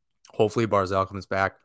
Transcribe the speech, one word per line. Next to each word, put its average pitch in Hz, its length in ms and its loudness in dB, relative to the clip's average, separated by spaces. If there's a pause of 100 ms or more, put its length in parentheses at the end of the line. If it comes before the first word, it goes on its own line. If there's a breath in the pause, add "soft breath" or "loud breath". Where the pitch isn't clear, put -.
(340)
Hopefully 113 340 2
Barzal 95 400 0
comes 98 200 -12
back. 95 380 -2